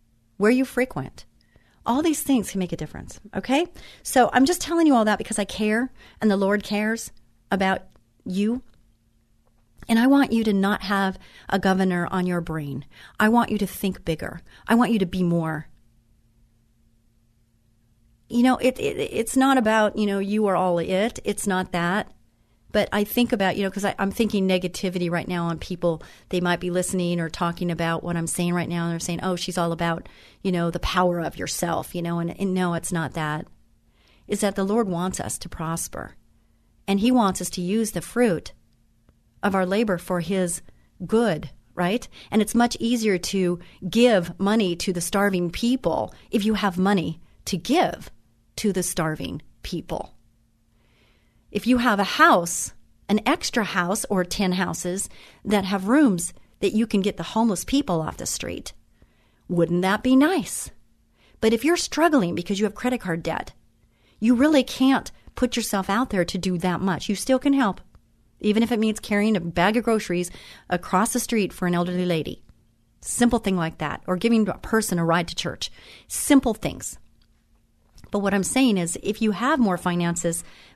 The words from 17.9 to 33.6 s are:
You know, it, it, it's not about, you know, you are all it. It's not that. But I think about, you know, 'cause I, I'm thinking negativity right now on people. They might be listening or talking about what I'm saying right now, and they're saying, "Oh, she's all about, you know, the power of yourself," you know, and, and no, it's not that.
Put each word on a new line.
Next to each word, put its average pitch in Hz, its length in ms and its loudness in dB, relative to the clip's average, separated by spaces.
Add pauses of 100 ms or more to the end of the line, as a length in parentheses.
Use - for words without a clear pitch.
You 240 140 2
know, 254 160 6
it, 254 200 2
it, - 200 -2
it's - 380 -2
not 269 200 6
about, 214 400 2
you 214 80 0
know, 202 140 0
you 208 300 0
are 190 80 2
all 180 220 2
it. 190 460 -2
It's - 220 -4
not 185 260 -2
that. 175 400 -2 (580)
But 208 220 0
I 208 120 0
think 233 280 0
about, 196 240 0
you 202 60 -2
know, 190 80 -2
'cause 196 160 -4
I, 180 120 -2
I'm 196 120 -2
thinking 208 360 0
negativity 180 640 -2
right 170 160 -2
now 175 200 -4
on 165 120 -4
people. 170 440 -4 (260)
They 180 140 -2
might 175 180 0
be 180 80 -4
listening 175 500 0
or 165 120 -4
talking 175 400 -4
about 165 340 -2
what 175 100 -2
I'm 165 120 -2
saying 175 260 -2
right 175 160 -2
now, 170 140 -4
and 170 100 -2
they're 165 80 -4
saying, 170 220 -6
"Oh, 185 140 -2
she's 175 200 -8
all 170 160 0
about, 165 340 -4 (360)
you 190 100 0
know, 170 180 0
the 170 80 -4
power 180 400 0
of 156 200 -6
yourself," - 560 -4
you 170 80 -6
know, 170 160 -2
and, 170 200 -4
and 196 140 -2
no, 180 220 0
it's 170 180 -6
not 165 220 -4
that. 156 320 -4 (800)